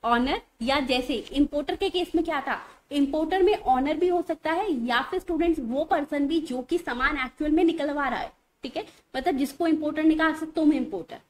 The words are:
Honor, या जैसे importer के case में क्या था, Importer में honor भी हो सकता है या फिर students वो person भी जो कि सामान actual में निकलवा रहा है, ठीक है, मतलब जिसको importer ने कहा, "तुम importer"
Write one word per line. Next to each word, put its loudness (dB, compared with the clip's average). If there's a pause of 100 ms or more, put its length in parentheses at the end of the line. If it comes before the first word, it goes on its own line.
Honor, 0 (200)
या 0
जैसे 0
importer -2
के -2
case -4
में 2
क्या -2
था, -6 (300)
Importer 2
में 6
honor 0
भी 2
हो 2
सकता -4
है -2
या 0
फिर -4
students 0
वो -2
person 0
भी 0
जो -6
कि -2
सामान -2
actual -4
में 4
निकलवा 0
रहा -2
है, -8 (300)
ठीक -10
है, -6 (300)
मतलब 0
जिसको -2
importer 0
ने 6
कहा, 2
"तुम 2
importer" -4 (120)